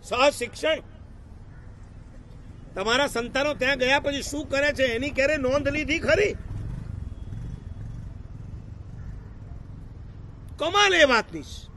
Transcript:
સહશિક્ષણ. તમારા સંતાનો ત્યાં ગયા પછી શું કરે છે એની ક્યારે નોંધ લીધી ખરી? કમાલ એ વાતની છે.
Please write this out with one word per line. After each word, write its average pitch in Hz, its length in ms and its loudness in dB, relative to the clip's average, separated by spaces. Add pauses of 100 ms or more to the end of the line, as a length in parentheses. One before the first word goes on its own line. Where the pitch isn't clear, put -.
સહશિક્ષણ. 269 760 2 (2000)
તમારા 277 320 4
સંતાનો 262 480 0
ત્યાં 262 240 2
ગયા 254 220 6
પછી 277 220 -2
શું 294 280 -6
કરે 285 220 4
છે 269 100 2
એની 247 280 2
ક્યારે 277 260 4
નોંધ 269 320 2
લીધી 294 300 0
ખરી? 330 380 4 (4000)
કમાલ 381 360 6
એ 330 100 10
વાતની 214 380 4
છે. - 340 -12